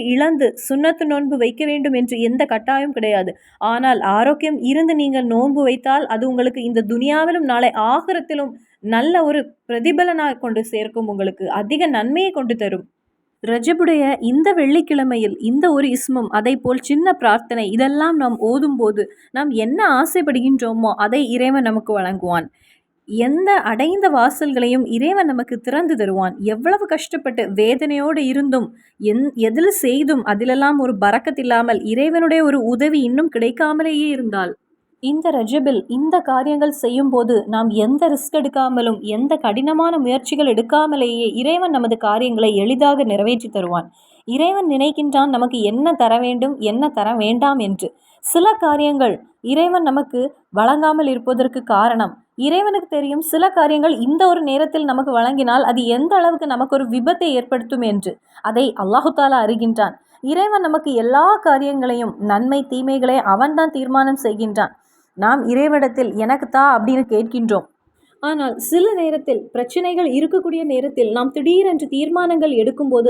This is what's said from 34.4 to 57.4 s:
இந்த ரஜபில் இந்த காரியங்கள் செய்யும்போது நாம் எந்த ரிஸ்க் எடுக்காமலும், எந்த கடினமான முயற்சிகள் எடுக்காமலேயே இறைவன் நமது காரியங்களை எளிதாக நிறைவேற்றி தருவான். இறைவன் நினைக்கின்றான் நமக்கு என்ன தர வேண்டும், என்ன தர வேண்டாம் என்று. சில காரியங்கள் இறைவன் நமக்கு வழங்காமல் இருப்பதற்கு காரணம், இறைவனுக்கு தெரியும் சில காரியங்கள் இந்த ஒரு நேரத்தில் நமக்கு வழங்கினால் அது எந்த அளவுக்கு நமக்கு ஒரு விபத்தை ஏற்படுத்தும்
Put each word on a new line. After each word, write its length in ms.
இந்த 280
ரஜபில் 580
இந்த 320
காரியங்கள் 640
செய்யும்போது 520
நாம் 320
எந்த 300
ரிஸ்க் 320
எடுக்காமலும், 600
எந்த 200
கடினமான 600
முயற்சிகள் 560
எடுக்காமலேயே 800
இறைவன் 420
நமது 220
காரியங்களை 580
எளிதாக 480
நிறைவேற்றி 460
தருவான். 380
இறைவன் 420
நினைக்கின்றான் 640
நமக்கு 260
என்ன 340
தர 220
வேண்டும், 420
என்ன 300
தர 260
வேண்டாம் 500
என்று. 240
சில 220
காரியங்கள் 540
இறைவன் 460
நமக்கு 320
வழங்காமல் 600
இருப்பதற்கு 540
காரணம், 500
இறைவனுக்கு 500
தெரியும் 340
சில 280
காரியங்கள் 480
இந்த 280
ஒரு 160
நேரத்தில் 460
நமக்கு 240
வழங்கினால் 520
அது 220
எந்த 300
அளவுக்கு 300
நமக்கு 300
ஒரு 120
விபத்தை 400
ஏற்படுத்தும் 500